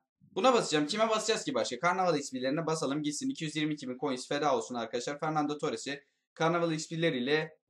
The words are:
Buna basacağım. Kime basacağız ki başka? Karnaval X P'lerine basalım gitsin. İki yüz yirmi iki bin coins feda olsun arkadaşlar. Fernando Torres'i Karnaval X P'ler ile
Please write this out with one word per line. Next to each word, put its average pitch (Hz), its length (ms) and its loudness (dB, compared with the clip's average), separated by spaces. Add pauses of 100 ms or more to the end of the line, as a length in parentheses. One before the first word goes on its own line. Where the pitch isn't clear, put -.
(220)
Buna 240 320 4
basacağım. 151 340 4
Kime 220 220 2
basacağız 220 340 0
ki 139 100 -4
başka? 117 260 0
Karnaval 175 380 4
X 139 140 -4
P'lerine 135 340 -2
basalım 151 380 0
gitsin. 143 260 -2
İki 139 140 -4
yüz 151 120 -6
yirmi 156 180 0
iki 135 160 -8
bin 127 80 -8
coins 131 300 -4
feda 143 300 2
olsun 120 180 -6
arkadaşlar. 120 440 -4
Fernando 151 380 0
Torres'i 139 460 -6 (300)
Karnaval 170 380 2
X 160 180 -4
P'ler 165 240 0
ile 147 440 0 (120)